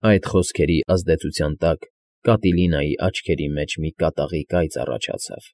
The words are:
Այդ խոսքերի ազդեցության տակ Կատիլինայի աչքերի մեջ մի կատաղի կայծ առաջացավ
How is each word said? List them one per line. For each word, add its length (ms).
Այդ 220
խոսքերի 500
ազդեցության 680
տակ 300
Կատիլինայի 720
աչքերի 500
մեջ 280
մի 180
կատաղի 500
կայծ 340
առաջացավ 760